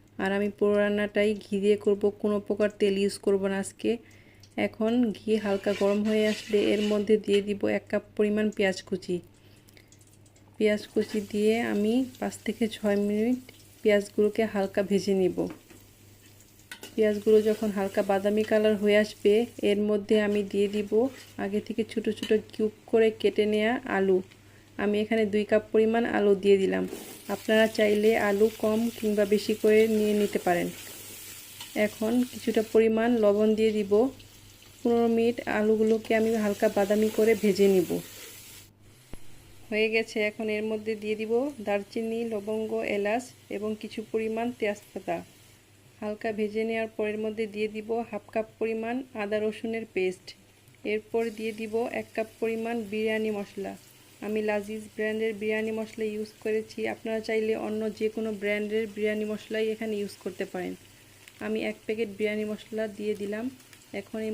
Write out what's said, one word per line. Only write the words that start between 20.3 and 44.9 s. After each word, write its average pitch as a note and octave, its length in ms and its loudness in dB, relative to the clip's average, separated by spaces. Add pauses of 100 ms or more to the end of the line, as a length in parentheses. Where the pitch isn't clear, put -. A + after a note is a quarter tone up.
দিয়ে G3+ 240 0
দিব G3+ 240 -4 (460)
আগে G3+ 240 -4
থেকে A3 280 -4
ছোটো A3 240 -2
ছোটো - 220 0 (140)
কিউব G#3+ 240 -2 (120)
করে A3 220 4 (120)
কেটে G#3 260 2
নেওয়া G#3+ 280 2 (220)
আলু। F#3+ 220 4 (600)
আমি G#3 220 0
এখানে A3 260 0
দুই G#3 200 0
কাপ G#3+ 260 2
পরিমাণ A3+ 320 4 (120)
আলু G3+ 160 4 (100)
দিয়ে G3 160 6
দিলাম। F#3 260 0 (460)
আপনারা A3 380 4
চাইলে G#3+ 420 4 (100)
আলু G#3 280 4 (100)
কম A3 220 2 (160)
কিংবা G#3+ 300 0
বেশি G#3 340 0
করে G#3+ 280 6
নিয়ে G#3+ 260 2
নিতে G3+ 260 0
পারেন। F3 280 0 (1080)
এখন G#3+ 380 0 (140)
কিছুটা - 340 0 (100)
পরিমাণ A3+ 460 4
লবণ G#3+ 380 4
দিয়ে A3 160 2
দিব। G#3 200 -2 (840)
পনেরো A#3 320 2
মিনিট A#3 280 2 (200)
আলুগুলোকে A3 580 2
আমি A3 200 2
হালকা G#3 340 0
বাদামি G#3 400 2
করে G#3+ 260 2
ভেজে G3 320 4
নিব। F#3 220 4 (1800)
হয়ে A3 240 0
গেছে। A3 280 -2 (120)
এখন A3 200 -8
এর G#3+ 140 -2
মধ্যে A3 320 -4
দিয়ে G#3+ 200 -4
দিব G#3+ 180 -4 (300)
দারচিনি, A3+ 560 -4 (100)
লবঙ্গ, G#3+ 420 -6 (180)
এলাচ G#3 340 -2 (260)
এবং G#3 200 -6 (100)
কিছু - 200 -12 (100)
পরিমাণ A3 360 -4 (120)
তেজপাতা। G3+ 600 -6 (800)